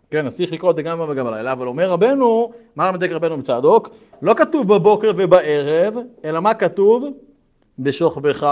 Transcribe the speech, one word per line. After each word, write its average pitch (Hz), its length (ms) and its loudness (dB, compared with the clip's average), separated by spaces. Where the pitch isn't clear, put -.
כן, 151 160 -2
אז - 80 -8
צריך 170 180 -4
לקרוא 175 180 0
את 156 60 2
זה 151 60 -6
גם 165 160 -6
ביום 160 120 -6
וגם 131 160 -4
בלילה, 113 260 -6
אבל 127 140 -6
אומר 160 240 -4
רבנו, 233 600 0
מה 180 160 -2
מדייק 180 200 -4
רבנו 160 240 -4
מצדוק? 139 520 2
לא 196 120 4
כתוב 294 400 2
בבוקר 208 420 4
ובערב, 165 800 2
אלא 156 160 -4
מה 214 140 2
כתוב? 202 500 2
בשוכבך 139 720 -2